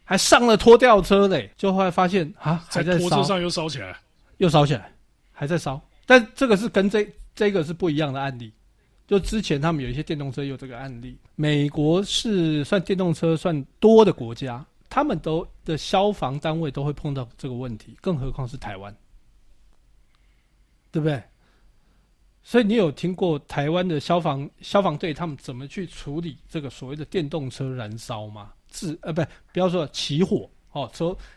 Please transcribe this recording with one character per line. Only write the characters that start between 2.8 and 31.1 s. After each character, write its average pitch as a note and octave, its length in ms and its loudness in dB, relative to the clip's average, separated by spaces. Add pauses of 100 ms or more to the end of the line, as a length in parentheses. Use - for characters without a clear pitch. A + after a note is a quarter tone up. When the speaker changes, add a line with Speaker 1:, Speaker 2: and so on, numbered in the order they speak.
Speaker 1:
在 F3 100 0
烧。 E3+ 40 4
Speaker 2:
在 - 20 2
拖 F3 100 0
车 C#3+ 140 4
上 F#3 180 0
又 F3 80 -2
烧 E3 200 -4
起 C3 100 -8
来。 F#2 160 -12 (420)
Speaker 1:
又 F3+ 120 4
烧 D3 160 6
起 C#3 80 0
来， - 180 -8 (400)
还 - 140 -8
在 E3 120 -2
烧。 C#3 220 -6 (260)
但 B3+ 200 8 (100)
这 C4+ 120 2
个 G#3 100 6
是 A3 100 -4
跟 G3 220 2
这， G#3 180 0 (280)
这 G#3 160 2
个 F3+ 120 0
是 E3 100 -6
不 E3+ 160 -2
一 C#3+ 80 -2
样 D3+ 140 -2
的 C3+ 80 -6
案 C3+ 200 -6
例。 A2+ 120 -14 (560)
就 G3 120 2
之 G#3 220 -2
前 D3 180 -2
他 E3 140 0
们 C#3+ 100 -4
有 A#2+ 60 -6
一 A#2+ 40 -6
些 D3 80 -6
电 D#3 160 -6
动 C#3 140 -8
车 D3 100 -8
有 C3+ 140 -6
这 C3+ 100 -14
个 B2+ 120 -16
案 B2+ 240 -14
例， B2+ 160 -18 (180)
美 D3 340 2
国 D#3+ 320 2
是 E3+ 600 0
算 F#3+ 180 0
电 F#3 160 -2
动 F3+ 160 0
车 E3 220 0
算 D#3 260 -2 (160)
多 A3 280 8
的 D#3+ 80 4
国 A#2 200 -10
家， B2+ 320 -10 (240)
他 C#4+ 140 0
们 A#3 160 -2
都， D#3+ 260 -4 (200)
的 D#3+ 120 -4
消 G3+ 360 0
防 C#3+ 260 -6
单 D#3+ 180 -2
位 D#3 140 -4
都 C#3+ 100 -8
会 C#3+ 120 -2
碰 C#3 200 -8
到 B2+ 140 -8 (100)
这 - 80 -12
个 B2+ 80 -8
问 A#2+ 240 -8
题， - 220 -20
更 F3+ 180 -2
何 B2 140 -6
况 C3 160 -6
是 A#2+ 80 -12
台 G#2 220 -12
湾， G2+ 180 -16 (2000)
对 D#3+ 100 -2
不 D#3 80 0
对？ C3+ 120 -2 (1200)
所 A#3+ 200 2
以 - 20 0
你 G#3 120 2
有 F#3 140 2
听 E3+ 240 -6
过 E3+ 260 0
台 D3 320 -4
湾 F3+ 140 0
的 D#3+ 140 -2
消 F3 180 0
防， D3 320 -4 (120)
消 G3+ 200 0
防 D#3+ 160 -2
队 E3 160 -6
他 E3+ 140 -8
们 C#3+ 80 -10
怎 - 180 -16
么 C3+ 140 -14
去 F#3 180 -10
处 D3+ 360 -10
理 D#3+ 160 -10 (100)
这 D#3+ 140 -8
个 C3+ 80 -10
所 B2+ 180 -16
谓 C#3+ 80 -10
的 D3+ 80 -12
电 E3 240 -4
动 C#3+ 220 -6
车 C3 200 -8
燃 A2+ 280 -10
烧 G#2+ 300 -12
吗？ G#2 260 -18 (160)
自-， - 340 -10
呃， F3 80 -8
不， D#3+ 100 -2 (300)
不 F3+ 80 -4
要 F#3 80 2
说 E3+ 200 -2
起 - 360 -2
火， A#2+ 260 -2 (220)
哦， C3+ 220 -8
车-， E3+ 200 -4 (240)